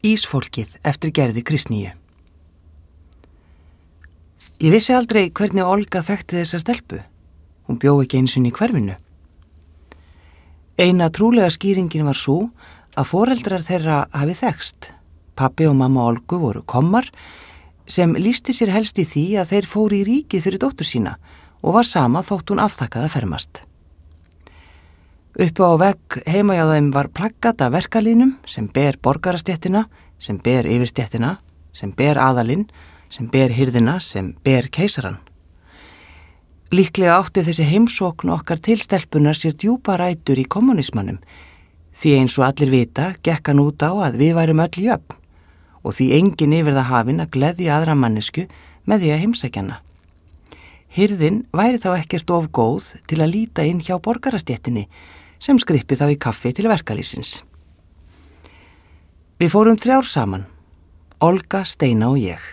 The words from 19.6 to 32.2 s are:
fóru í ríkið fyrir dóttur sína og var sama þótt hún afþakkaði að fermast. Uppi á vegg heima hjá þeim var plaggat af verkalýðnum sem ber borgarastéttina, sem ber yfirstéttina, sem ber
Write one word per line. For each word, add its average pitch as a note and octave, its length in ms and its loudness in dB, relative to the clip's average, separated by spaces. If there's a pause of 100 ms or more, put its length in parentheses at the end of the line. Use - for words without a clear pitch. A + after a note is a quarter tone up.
fóru G#3 300 0
í G3 80 0
ríkið G#3+ 380 -2
fyrir F#3+ 180 -2
dóttur C4 240 -4
sína A2+ 300 -4 (460)
og E3+ 140 2
var A#3 100 4
sama C#3+ 380 2
þótt G3 280 -4
hún - 100 0
afþakkaði C#3+ 460 -4
að - 60 -8
fermast. F#2+ 480 -6 (1700)
Uppi F3+ 320 0
á E3+ 160 6
vegg - 380 0 (100)
heima G3 240 2
hjá E3 160 2
þeim D3 240 2
var C#3 160 -2
plaggat A3 560 -4
af A#2+ 80 0
verkalýðnum A3+ 640 2 (100)
sem G#2+ 240 -8
ber C3+ 320 0
borgarastéttina, F3+ 840 -2 (340)
sem G2+ 160 -6
ber B2 320 0
yfirstéttina, A#2+ 680 -2 (340)
sem - 160 -10
ber C#3 320 0